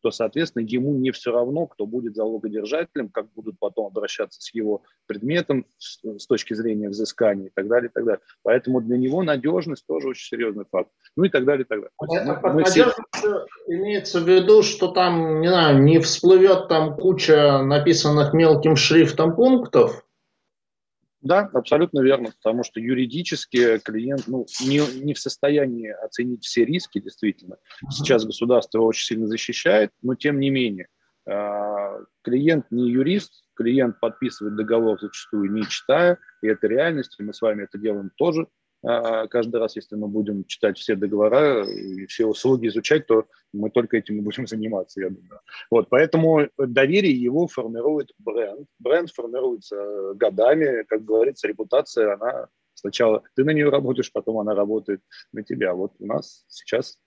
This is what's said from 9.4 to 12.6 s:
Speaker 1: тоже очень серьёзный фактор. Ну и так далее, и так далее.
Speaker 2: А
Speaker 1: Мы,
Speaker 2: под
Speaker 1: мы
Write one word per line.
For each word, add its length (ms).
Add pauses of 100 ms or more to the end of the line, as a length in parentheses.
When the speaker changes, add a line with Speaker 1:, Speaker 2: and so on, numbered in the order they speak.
Speaker 1:
тоже 220
очень 180
серьёзный 420
фактор. 240 (240)
Ну 60
и 60
так 160
далее, 200
и 40
так 140
далее. 160
Speaker 2:
А 260
Speaker 1:
Мы, 180
Speaker 2:
под 120
Speaker 1:
мы 100